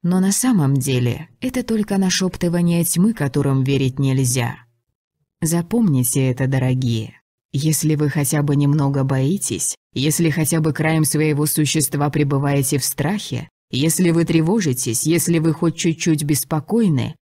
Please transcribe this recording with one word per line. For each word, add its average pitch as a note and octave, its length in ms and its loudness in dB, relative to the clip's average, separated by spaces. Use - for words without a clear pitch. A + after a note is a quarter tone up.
Но F3 160 2
на F#3+ 140 2
самом F#3 420 2
деле B2 540 0
это B3+ 220 -4
только G#3+ 340 -2
нашептывание F3 880 0
тьмы, F#3+ 280 2
которым C#3 500 0
верить C3+ 360 0
нельзя. C3 580 0
Запомните E3 880 0
это, B2+ 200 0
дорогие. B2+ 720 -2
Если D3+ 420 0
вы D3+ 140 0
хотя D3 340 0
бы C#3+ 140 0
немного C#3+ 480 2
боитесь, C3+ 720 -2
если D#3 380 0
хотя D#3+ 300 0
бы D#3 120 0
краем D#3 320 0
своего D3+ 420 0
существа D3 640 0
пребываете C#3+ 680 0
в B2+ 60 -2
страхе, D3+ 640 -6
если E3 400 0
вы E3 140 2
тревожитесь, D#3+ 800 0
если E3 340 0
вы D#3+ 140 2
хоть D#3+ 240 -2
чуть-чуть D#3 480 0
беспокойны D3+ 920 0